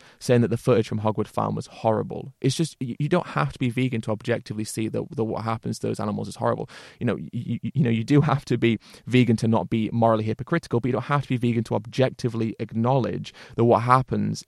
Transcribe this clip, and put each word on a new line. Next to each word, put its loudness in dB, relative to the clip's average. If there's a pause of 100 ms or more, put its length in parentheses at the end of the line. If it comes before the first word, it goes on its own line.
(200)
saying 4
that 2
the -2
footage 2
from -4
Hogwood -2
Farm -2
was -8
horrible. -2
It's 2
just, -2
you, -6
you 0
don't 0
have -2
to -18
be 0
vegan -2
to -4
objectively -4
see -4
that, -4 (120)
that -2
what -4
happens -4
to -4
those -4
animals -4
is -12
horrible. -2 (300)
You -4
know, 0
you, -10 (340)
you, -4
you 2
know, 2
you 0
do 4
have 2
to 0
be 2 (300)
vegan 4
to 0
not 2
be 0
morally 2
hypocritical, -2
but -2
you 0
don't -2
have 0
to -12
be 0
vegan 0
to -4
objectively -2
acknowledge -2 (220)
that 2
what 6
happens 2